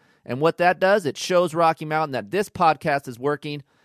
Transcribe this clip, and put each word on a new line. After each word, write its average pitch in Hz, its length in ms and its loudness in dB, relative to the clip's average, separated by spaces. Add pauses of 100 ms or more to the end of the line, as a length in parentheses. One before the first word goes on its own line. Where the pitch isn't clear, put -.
(260)
And 123 140 -6
what 160 200 2
that 175 200 2
does, 190 260 2
it 131 120 -4
shows 175 360 0
Rocky 165 300 0
Mountain 156 300 -4
that 104 180 -6
this 202 160 -2
podcast 151 640 0
is 117 100 -12
working. 147 420 -4 (240)